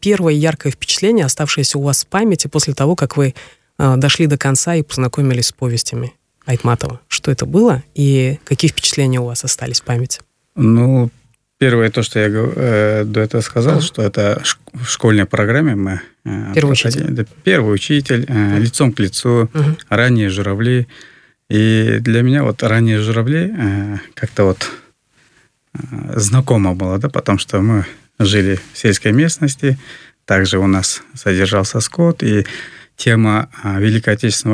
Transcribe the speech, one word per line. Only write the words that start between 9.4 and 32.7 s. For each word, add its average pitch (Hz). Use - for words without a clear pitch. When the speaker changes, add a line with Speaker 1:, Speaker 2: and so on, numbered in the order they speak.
Speaker 1:
остались 127
в -
памяти? 123
Speaker 2:
Ну, 120
первое, 117
то, 113
что -
я 107
гов-, 113
э, 107
до 110
этого 110
сказал, 131
Speaker 1:
Ага. 160
Speaker 2:
что -
это 104
ш-, -
в 120
школьной 107
программе 117
мы, 95
э, 104
Speaker 1:
Первый 143
Speaker 2:
проходили. 135
Speaker 1:
учитель. 139
Speaker 2:
Да, 113
первый 120
учитель, 135
э, 131
Speaker 1:
Мгм. 101
Speaker 2:
лицом 117
к -
лицу, 113
Speaker 1:
Мгм. 156
Speaker 2:
ранние 113
журавли. 104
И 110
для 117
меня 131
вот 110
ранние 113
журавли, 117
э, 101
как-то -
вот, 92
э, -
знакомо 104
было, 92
да, 127
потому -
что 98
мы 104
жили 98
в -
сельской 104
местности, 139
также 95
у 98
нас 95
содержался 98
скот, 170
и 104